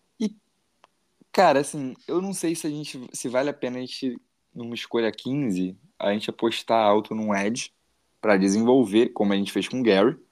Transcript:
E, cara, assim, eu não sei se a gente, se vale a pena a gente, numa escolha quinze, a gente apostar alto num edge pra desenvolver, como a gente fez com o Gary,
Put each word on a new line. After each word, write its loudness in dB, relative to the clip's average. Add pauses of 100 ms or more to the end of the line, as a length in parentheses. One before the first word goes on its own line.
(180)
E, -4 (1000)
cara, 6
assim, -8 (140)
eu -2
não -6
sei -4
se -8
a -2
gente, -12
se -10
vale 0
a -10
pena -8
a -8
gente, -8 (360)
numa -10
escolha -2
quinze, -4 (220)
a 0
gente -4
apostar 0
alto 2
num -2
edge -4 (480)
pra 4
desenvolver, 4
como -2
a 2
gente -4
fez -2
com -6
o -2
Gary, 4 (160)